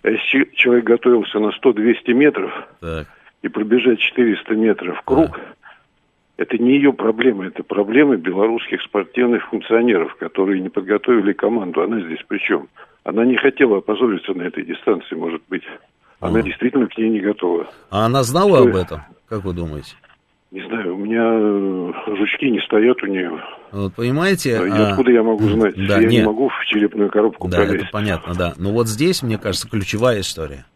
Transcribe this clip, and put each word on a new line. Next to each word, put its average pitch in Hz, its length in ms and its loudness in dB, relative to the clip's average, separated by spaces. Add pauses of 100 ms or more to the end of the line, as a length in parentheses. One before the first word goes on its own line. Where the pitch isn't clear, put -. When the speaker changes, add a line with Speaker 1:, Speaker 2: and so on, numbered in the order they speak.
Speaker 1:
А 104 60 0
если 110 160 -2
че-, - 300 0
человек 120 300 2
готовился 117 540 2
на 104 120 0
сто, 127 220 2
двести 113 380 0
метров 120 400 2 (280)
Speaker 2:
Так. 80 280 -8 (360)
Speaker 1:
и - 60 -6
пробежать 113 500 2
четыреста 110 560 0
метров 107 420 0
в - 60 -12
круг, - 340 0
Speaker 2:
Да. - 60 -14 (920)
Speaker 1:
это 110 200 -2
не 123 180 4
ее 139 180 4
проблема, 110 520 0
это 87 160 -10
проблема 113 540 2
белорусских 113 680 -2
спортивных 113 680 -2
функционеров, 113 640 0
которые 95 460 -2
не 92 80 -6
подготовили 101 640 0
команду. 95 500 -2
Она 107 180 -2
здесь 82 260 -10
при 101 120 -6
чем? 71 280 -4 (360)
Она 110 220 0
не 127 120 2
хотела 135 400 2
опозориться 101 560 -2
на 87 100 -6
этой 85 200 -8
дистанции, 82 520 -4
может 82 340 -6
быть. 90 140 -8 (560)
Она 85 200 -2
Speaker 2:
Ага. 113 80 -2
Speaker 1:
действительно 127 400 -2
к - 100 -12
ней 113 120 0
не 107 100 0
готова. 90 480 -2 (240)
Speaker 2:
А 107 140 0
она 127 180 2
знала 170 340 4
Speaker 1:
Что 123 120 8
Speaker 2:
об 104 60 0
этом? 82 260 -4 (280)
Как 104 140 -8
вы 92 100 -6
думаете? 78 400 -8 (580)
Speaker 1:
Не 92 160 -12
знаю, 95 280 -6
у - 20 -10
меня, 110 260 -2
э, 101 960 -2
жучки 104 340 -2
не 98 80 0
стоят 117 440 2
у 101 40 -6
нее. 90 320 -4 (320)
Speaker 2:
Вот, 98 240 -6
понимаете, 147 560 0
Speaker 1:
И - 20 2 (160)
Speaker 2:
а 107 200 2
Speaker 1:
откуда 98 220 2
я 113 120 6
могу 110 240 2
знать, 104 280 2 (120)
Speaker 2:
да, 101 140 4
Speaker 1:
я 113 80 6
не 117 80 6
Speaker 2:
нет. 110 80 4
Speaker 1:
могу 110 240 0
в - 160 -6
черепную 104 440 0
коробку 104 380 0
Speaker 2:
Да, 87 120 0
Speaker 1:
пролезть? 98 260 0
Speaker 2:
это - 60 -14
понятно, 101 440 -4
да. 87 220 -2
Но 95 160 -4
вот 117 160 0
здесь, 139 340 0
мне 110 140 -2
кажется, 98 320 -6
ключевая 107 500 0
история. 76 460 -10 (100)